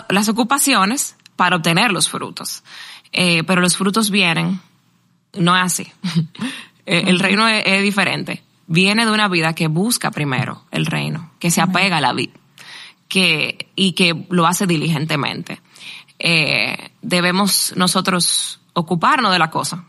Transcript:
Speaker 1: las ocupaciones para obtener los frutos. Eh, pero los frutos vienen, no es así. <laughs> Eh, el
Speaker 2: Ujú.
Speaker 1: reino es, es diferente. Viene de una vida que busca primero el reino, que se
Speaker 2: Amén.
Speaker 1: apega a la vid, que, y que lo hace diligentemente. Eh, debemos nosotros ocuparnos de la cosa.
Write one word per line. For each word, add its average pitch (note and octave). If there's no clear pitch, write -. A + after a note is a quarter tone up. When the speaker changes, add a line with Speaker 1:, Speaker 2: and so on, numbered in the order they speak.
Speaker 1:
las G3+
ocupaciones A#3
para F3+
obtener F3
los -
frutos. -
Eh, E3+
pero F3+
los F3+
frutos G3+
vienen, F3+
no F3+
es F#3
así. F3+
<laughs> E3
Eh, E3+
el F#3
Speaker 2:
Ujú. F#3+
Speaker 1:
reino G3+
es, G#3+
es G3
diferente. E3+
Viene G3
de A3
una G#3+
vida E3
que E3
busca F#3
primero C3
el D#3
reino, D#3
que E3+
se E3+
Speaker 2:
Amén. F3+
Speaker 1:
apega F#3
a D3
la B2+
vid, B2
que, D#3+
y F#3+
que E3+
lo E3+
hace F#3
diligentemente. D3+
Eh, C#3
debemos F3+
nosotros F#3
ocuparnos G3
de F3+
la D#3+
cosa. D#3